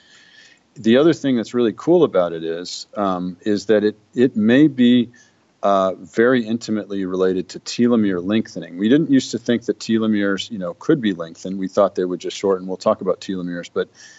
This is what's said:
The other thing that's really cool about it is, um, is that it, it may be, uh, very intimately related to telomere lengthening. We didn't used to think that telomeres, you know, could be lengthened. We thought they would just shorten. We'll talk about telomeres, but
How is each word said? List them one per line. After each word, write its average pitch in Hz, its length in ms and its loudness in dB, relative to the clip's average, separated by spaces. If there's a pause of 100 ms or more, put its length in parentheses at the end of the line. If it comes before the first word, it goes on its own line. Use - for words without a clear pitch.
(760)
The 113 240 2
other 160 140 4
thing 135 240 -2
that's 107 180 -4
really 120 180 0
cool 170 320 2
about 92 280 0
it 82 120 -8
is, 85 500 -10
um, 90 460 -4
is 104 260 -4
that 107 160 4
it, 104 140 0 (180)
it 127 220 2
may 123 320 4
be, 123 420 4 (500)
uh, 95 340 2
very 113 520 2
intimately 104 580 -4
related 92 440 0
to - 120 -16
telomere 107 640 0
lengthening. 90 540 -4
We 107 100 0
didn't 147 220 4
used 131 220 2
to 117 60 -4
think 117 260 -2
that - 160 -4
telomeres, 107 720 -2
you 107 60 -8
know, 87 160 -8
could - 260 0
be 104 140 -2
lengthened. 85 440 -10
We 95 80 -6
thought 95 300 0
they 92 80 0
would 90 160 -4
just 90 160 -10
shorten. 95 320 -2
We'll 92 80 -8
talk 107 240 -2
about 95 200 -4
telomeres, 87 520 -8
but 90 160 -4 (300)